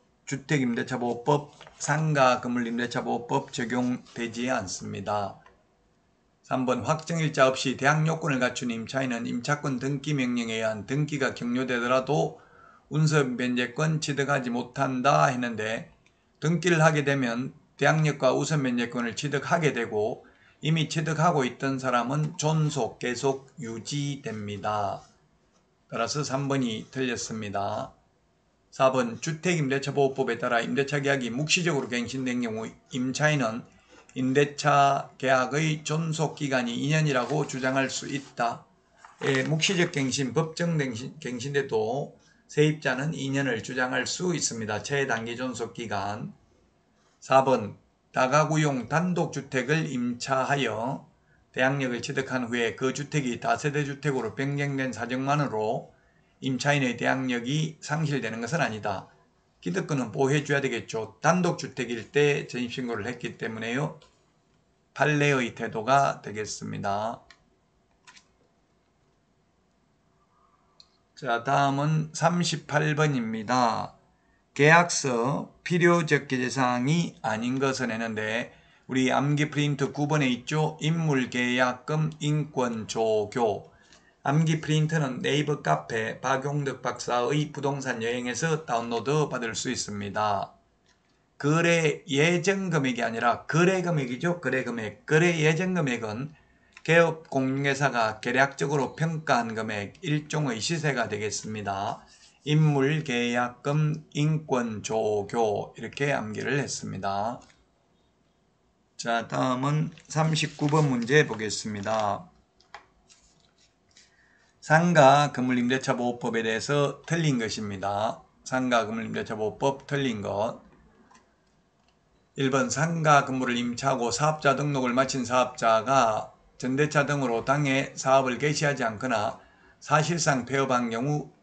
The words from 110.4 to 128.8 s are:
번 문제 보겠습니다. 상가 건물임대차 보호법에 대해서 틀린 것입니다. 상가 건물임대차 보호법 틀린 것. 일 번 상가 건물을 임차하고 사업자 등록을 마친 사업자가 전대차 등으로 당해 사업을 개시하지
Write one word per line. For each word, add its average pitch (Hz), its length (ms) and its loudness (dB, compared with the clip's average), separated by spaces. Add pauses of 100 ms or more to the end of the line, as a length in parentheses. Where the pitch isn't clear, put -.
번 151 200 4
문제 127 380 4
보겠습니다. 107 1040 -4 (2250)
상가 147 720 8
건물임대차 127 640 0
보호법에 120 460 -2
대해서 139 640 0
틀린 156 320 0
것입니다. 101 840 -4 (220)
상가 123 420 0
건물임대차 110 500 -6
보호법 135 500 -2
틀린 127 360 -2
것. 101 400 -4 (1700)
일 135 140 0
번 127 200 2
상가 151 560 4
건물을 127 320 -2
임차하고 120 520 0
사업자 147 460 2
등록을 135 380 0
마친 131 320 2
사업자가 117 1080 2 (240)
전대차 143 480 2
등으로 127 400 0
당해 139 520 0
사업을 131 420 4
개시하지 143 440 0